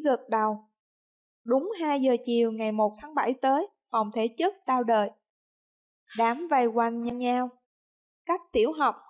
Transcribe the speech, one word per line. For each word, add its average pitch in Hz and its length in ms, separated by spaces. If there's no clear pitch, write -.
gật 247 240
đầu. 214 280
"Đúng 269 260
hai 294 200
giờ 254 240
chiều 233 280
ngày 220 200
một 214 280
tháng 302 140
bảy 262 200
tới, 277 340
phòng 214 240
thể 233 140
chất 349 260
tao 254 180
đợi." 214 260
Đám 240 320
vây 262 160
quanh 233 360
nhau 240 120
nhau. 247 340
Cấp 359 140
tiểu 247 200
học 285 220